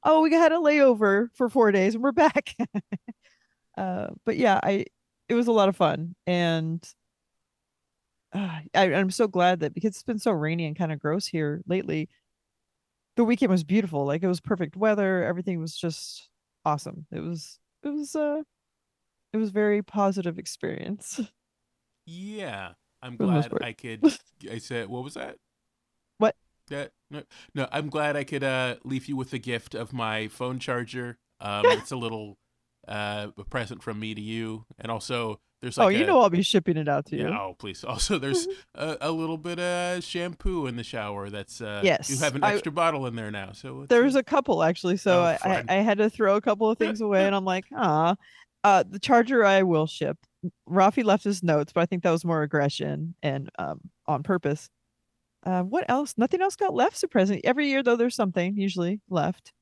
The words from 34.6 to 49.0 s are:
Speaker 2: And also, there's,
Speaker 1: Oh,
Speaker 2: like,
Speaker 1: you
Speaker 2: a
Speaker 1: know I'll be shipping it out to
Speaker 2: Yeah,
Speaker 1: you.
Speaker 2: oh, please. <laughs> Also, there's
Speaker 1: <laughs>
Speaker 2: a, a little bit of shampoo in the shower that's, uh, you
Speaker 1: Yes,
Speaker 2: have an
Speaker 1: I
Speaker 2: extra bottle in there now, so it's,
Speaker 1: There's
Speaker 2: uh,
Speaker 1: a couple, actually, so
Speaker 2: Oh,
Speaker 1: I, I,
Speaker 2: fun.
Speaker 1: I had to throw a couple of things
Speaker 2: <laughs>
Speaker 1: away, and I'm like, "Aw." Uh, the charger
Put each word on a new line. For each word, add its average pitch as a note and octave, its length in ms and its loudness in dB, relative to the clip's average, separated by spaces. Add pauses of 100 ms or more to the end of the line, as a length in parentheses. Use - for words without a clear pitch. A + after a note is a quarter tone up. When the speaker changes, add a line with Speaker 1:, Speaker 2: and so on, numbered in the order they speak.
Speaker 2:
And A#2 120 -10
also, A2+ 500 -6 (200)
there's, B2 180 -8
Speaker 1:
Oh, - 0 -
Speaker 2:
like, G#3+ 100 6
Speaker 1:
you G3 60 2
Speaker 2:
a B3+ 100 2
Speaker 1:
know E4 160 6
I'll G#3 100 6
be F3 120 2
shipping F3+ 340 2
it D3+ 120 -4
out C#3+ 180 -2
to - 60 -10
Speaker 2:
Yeah, D3+ 40 -6
Speaker 1:
you. D3 140 -4
Speaker 2:
oh, F#3+ 280 -6
please. - 260 -12
<laughs> - 40 -10
Also, C3+ 300 -2
there's E4 300 -2
Speaker 1:
<laughs> - 260 -14
Speaker 2:
a, D#3 280 -6
a D#3+ 100 -2
little D#3+ 260 -4
bit E3+ 220 -8
of F3 440 -4
shampoo F3 600 -4
in A#2+ 100 -4
the A#2 80 -8
shower G2+ 460 -8
that's, G2+ 300 -12
uh, G#2 200 -6 (260)
you - 40 -6
Speaker 1:
Yes, C3+ 80 -2
Speaker 2:
have D3 180 0
an C#3+ 60 -2
Speaker 1:
I - 20 0
Speaker 2:
extra G#3 280 0
bottle D3+ 340 0
in A#2 100 -6
there A2 140 -8
now, G2 220 -10
so C3 300 -14
it's, C#3+ 80 -4
Speaker 1:
There's A#3+ 100 8
Speaker 2:
uh, C4 140 4
Speaker 1:
a C4+ 80 4
couple, C4 400 0
actually, F3 340 2
so F#3 200 2
Speaker 2:
Oh, F3 60 6
Speaker 1:
I, E3+ 120 2
I, - 20 -4
Speaker 2:
fun. F3+ 320 -2
Speaker 1:
I F#3 80 2
had G#3 220 2
to G#3+ 100 4
throw G3+ 280 2
a G#3 40 2
couple G#3+ 300 2
of A3+ 80 0
things A3 220 -2
Speaker 2:
<laughs> - 0 -
Speaker 1:
away, G3+ 260 4
and G3 80 2
I'm F#3+ 100 0
like, F#3+ 220 -2 (100)
"Aw." E3 380 2 (500)
Uh, F#3+ 240 8
the G3 100 -12
charger A#3 460 4